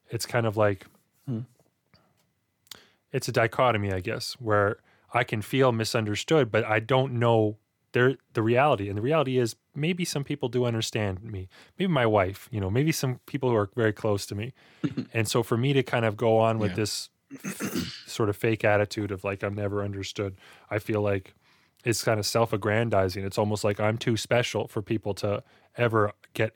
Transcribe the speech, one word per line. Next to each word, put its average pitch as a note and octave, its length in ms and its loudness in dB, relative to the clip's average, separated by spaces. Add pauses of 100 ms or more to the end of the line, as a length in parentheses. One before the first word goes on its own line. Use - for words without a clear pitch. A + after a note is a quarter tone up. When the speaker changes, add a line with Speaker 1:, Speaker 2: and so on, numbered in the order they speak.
(100)
Speaker 1:
It's - 160 -6
kind A#2+ 180 0
of G#2+ 120 -2
like, G#2 300 2 (400)
Speaker 2:
Hmm. A#2 140 -6 (1700)
Speaker 1:
it's C3+ 160 -4
a B2 40 -4
dichotomy, A2+ 600 2
I F#2 80 -2
guess, - 340 -8
where G#2 440 2 (340)
I B2 120 2
can A2 160 -4
feel C3 320 2
misunderstood, A2+ 760 0
but A2 140 2
I A2 160 0
don't C3 340 2
know A2+ 420 4 (360)
their, B2+ 240 4 (180)
the A2+ 80 0
reality. A#2 460 2
And G2+ 100 -4
the G#2 40 -4
reality C3 360 0
is A#2 160 0 (200)
maybe F3 300 -2
some C#3+ 200 -4
people C#3 240 -6
do B2 180 0
understand A2 560 -2
me. F#2+ 260 -12 (300)
Maybe F#3+ 140 -2
my B2 140 4
wife, G2+ 440 2
you A2 100 -4
know, F#2 100 -2
maybe C#3+ 220 2
some B2+ 340 -4
people C3 240 -4
who A#2 60 2
are G#2 200 0
very A2 160 2
close G#2 340 -2
to - 80 -10
me. A2 180 -8 (300)
Speaker 2:
<laughs> C#3+ 100 -4 (220)
Speaker 1:
And A2+ 140 0
so A#2+ 160 0
for A#2+ 120 -2
me C3 160 2
to C3 120 4
kind A#2+ 200 0
of G#2+ 120 0
go A2+ 220 4
on A2+ 200 4
with G#2 140 0
Speaker 2:
Yeah. F#2 40 -10
Speaker 1:
this - 320 -4 (960)
sort A2 220 -2
of G2+ 80 -2
fake A2+ 280 0
attitude G#2 480 2
of, F#2 120 -8
like, G2 200 -6
"I'm G2+ 100 -4
never G2+ 300 -4
understood," G2 520 -6 (340)
I G#2 100 -2
feel G#2+ 220 -2
like G2 320 -2 (500)
it's A2+ 180 0
kind A2 160 2
of G2+ 80 -4
self-aggrandizing. G#2+ 960 0
It's G2 140 -6
almost G#2+ 240 0
like G#2 160 0
I'm G#2+ 200 2
too A#2 180 0
special - 500 0
for G#2+ 160 -6
people G#2 320 -4
to G#2 280 -4 (340)
ever A2 360 2 (200)
get A2 240 0